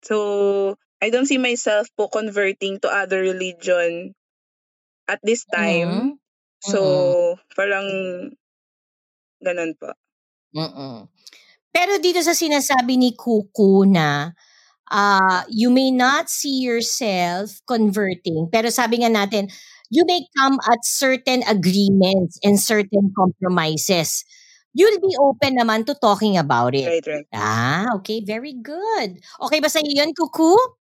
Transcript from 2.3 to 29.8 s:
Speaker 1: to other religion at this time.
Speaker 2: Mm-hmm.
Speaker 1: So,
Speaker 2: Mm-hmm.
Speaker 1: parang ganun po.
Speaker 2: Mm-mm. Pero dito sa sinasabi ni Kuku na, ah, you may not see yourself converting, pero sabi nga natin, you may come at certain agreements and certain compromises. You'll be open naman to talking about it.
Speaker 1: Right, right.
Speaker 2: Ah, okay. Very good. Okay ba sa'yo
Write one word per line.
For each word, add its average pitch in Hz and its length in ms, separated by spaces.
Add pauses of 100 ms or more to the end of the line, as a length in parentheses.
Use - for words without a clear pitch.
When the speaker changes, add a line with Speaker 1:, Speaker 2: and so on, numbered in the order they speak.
Speaker 1:
to - 80
other 190 320
religion 180 960 (880)
at 196 160
this 226 240
time. 170 460
Speaker 2:
Mm-hmm. 226 200 (540)
Speaker 1:
So, 196 160
Speaker 2:
Mm-hmm. 180 720
Speaker 1:
parang 196 340 (1500)
ganun 170 380
po. - 160 (640)
Speaker 2:
Mm-mm. 135 560 (560)
Pero 370 320
dito 359 240
sa 339 80
sinasabi 277 640
ni 247 160
Kuku 202 760
na, 156 460 (560)
ah, 190 580
you 226 220
may 262 240
not 269 340
see 269 380
yourself 202 1040
converting, 190 800
pero 208 240
sabi 233 320
nga 226 80
natin, 202 340 (420)
you 311 160
may 349 160 (140)
come 269 300
at 240 180
certain 262 640
agreements 190 960
and 202 160
certain 202 560
compromises. 175 1040 (540)
You'll 381 260
be 370 160
open 269 400
naman 226 300
to 285 100
talking 208 400
about 135 380
it. 135 100
Speaker 1:
Right, 165 220
right. 151 260
Speaker 2:
Ah, 117 640
okay. 214 240
Very 226 320
good. 285 640 (220)
Okay 294 220
ba 294 80
sa'yo 302 200